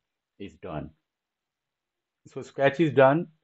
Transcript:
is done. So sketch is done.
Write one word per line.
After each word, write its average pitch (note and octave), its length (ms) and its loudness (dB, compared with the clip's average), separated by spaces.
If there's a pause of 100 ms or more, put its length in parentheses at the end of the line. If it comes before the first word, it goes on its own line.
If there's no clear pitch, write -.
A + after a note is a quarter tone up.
(380)
is F#2+ 180 -20
done. D#2 340 -14 (1400)
So C3+ 140 -18
sketch C#3 400 -2
is D3+ 100 0
done. C3+ 360 4 (160)